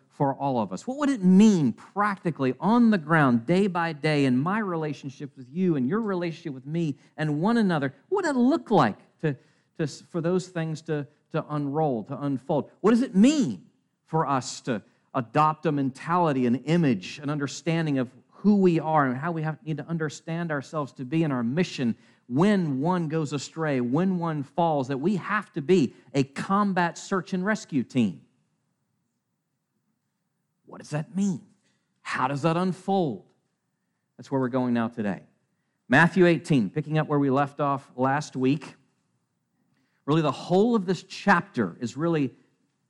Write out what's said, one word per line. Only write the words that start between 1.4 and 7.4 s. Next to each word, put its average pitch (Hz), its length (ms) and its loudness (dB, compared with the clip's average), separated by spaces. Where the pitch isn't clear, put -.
practically 175 880 -4
on 226 320 4
the 208 80 4
ground, 143 480 2
day 190 220 2
by 170 240 -2
day, 147 320 0
in 127 140 2
my 180 200 0
relationship 151 800 -6
with 127 160 -18
you 175 240 2
and 127 120 0
your 202 120 0
relationship 175 540 -4
with 131 120 -16
me 156 300 -2
and 151 240 -2